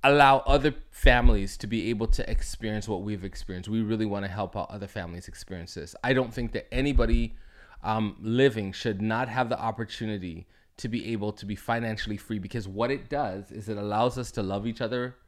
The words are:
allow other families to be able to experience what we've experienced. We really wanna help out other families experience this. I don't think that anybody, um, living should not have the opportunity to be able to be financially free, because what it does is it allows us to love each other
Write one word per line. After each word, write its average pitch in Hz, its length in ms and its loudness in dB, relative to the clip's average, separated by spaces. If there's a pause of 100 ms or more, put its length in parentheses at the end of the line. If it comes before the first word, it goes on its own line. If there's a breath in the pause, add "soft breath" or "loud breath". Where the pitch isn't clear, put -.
allow 139 340 8
other 143 360 4 (160)
families 120 640 6
to - 120 -8
be 107 220 0
able 110 180 0
to - 200 4
experience 107 600 -4
what 95 140 -2
we've 101 220 -6
experienced. 92 440 -10
We 110 140 0
really 110 240 0
wanna 101 220 -4
help 95 280 -6
out 98 140 -4
other 101 180 -10
families 87 400 -10
experience - 460 -12
this. 78 280 -12
I 127 100 0
don't 127 220 0
think 120 180 -4
that - 220 -6
anybody, 120 640 2 (480 loud breath)
um, 110 360 -2
living 110 520 2
should 101 280 -4
not 113 280 0
have 123 200 -2
the 117 120 -2
opportunity 104 880 -6 (300 soft breath)
to 120 100 -6
be 113 240 -4
able 104 220 -2
to - 120 -12
be 101 80 -4
financially 110 600 -4
free, 104 240 -6
because 95 260 -8
what 107 240 -2
it 135 180 -4
does 101 440 -6
is 101 160 -12
it 107 100 -4
allows 107 400 0
us 120 140 -8
to 110 100 -4
love 98 240 -2
each 113 140 -6
other 123 360 -4 (120)